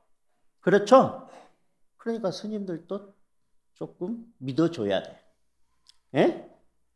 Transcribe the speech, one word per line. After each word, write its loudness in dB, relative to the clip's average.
그렇죠? 4
그러니까 -4
스님들도 -10
조금 -10
믿어줘야 -2
돼. -20
예? 0